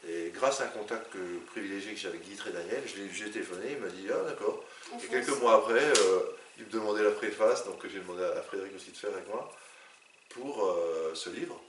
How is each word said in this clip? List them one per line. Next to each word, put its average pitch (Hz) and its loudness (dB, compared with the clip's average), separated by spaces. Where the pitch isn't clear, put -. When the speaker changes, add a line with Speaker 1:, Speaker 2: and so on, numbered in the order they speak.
Speaker 1:
Et 82 -4
grâce 135 2
à 123 2
un - -4
contact 107 -6
que, 87 -6
privilégié 98 -6
que 101 -8
j'ai 98 -6
avec - -8
Guy 98 -14
Trédaniel, 98 -4
je 104 -8
l'ai, 98 -8
j'ai 104 -6
téléphoné, 95 -6
il 147 -6
m'a 104 -6
dit, 90 -8
ah 123 0
d'accord. - -2
Speaker 2:
En - -10
Speaker 1:
Et - -8
Speaker 2:
France. - -10
Speaker 1:
quelques 127 0
mois 113 10
après, 117 6
euh, 104 8
il 113 -12
me 107 -16
demandait 107 0
la 104 8
préface, 120 4
donc - -8
j'ai 95 -8
demandé 90 -4
à 87 0
Frédéric 98 -6
aussi - -14
de - -16
faire 104 -4
avec 95 -8
moi, 110 -6
pour, 123 -4
euh, 82 0
ce 90 -6
livre. - -6